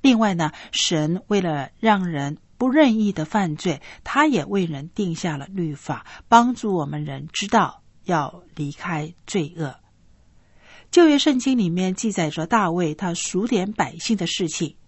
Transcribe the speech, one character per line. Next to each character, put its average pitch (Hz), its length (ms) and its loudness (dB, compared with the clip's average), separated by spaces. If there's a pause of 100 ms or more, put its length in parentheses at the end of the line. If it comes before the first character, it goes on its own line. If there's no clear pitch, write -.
另 254 160 6
外 214 160 2
呢， 160 180 0 (200)
神 165 560 0
为 202 120 2
了 151 300 -4 (100)
让 202 260 2
人 147 300 -4 (220)
不 254 100 0
任 254 320 4
意 202 120 2
的 156 120 -2
犯 175 320 -2
罪， 156 240 -4 (240)
他 294 220 2
也 226 180 2
为 196 220 0
人 151 240 -8
定 185 240 -4
下 156 240 -4
了 139 80 -10
律 175 280 -4
法， - 300 -8 (240)
帮 240 260 6
助 208 200 -2
我 160 100 0
们 151 220 -6
人 143 260 -10
知 202 160 -6
道 202 340 2 (220)
要 156 380 -4 (120)
离 143 180 -6
开 160 420 -8 (120)
罪 170 300 -4
恶。 147 200 -8 (1120)
旧 339 180 8
约 285 100 6
圣 277 200 2
经 262 180 0
里 190 140 2
面 185 240 -2
记 214 180 -4
载 165 160 0
着 156 180 -6
大 202 240 2
卫 165 240 0
他 202 200 -6
数 190 320 -4
点 208 260 -2
百 151 240 -4
姓 220 220 -2
的 170 80 -2
事 180 220 -4
情。 151 280 -6 (120)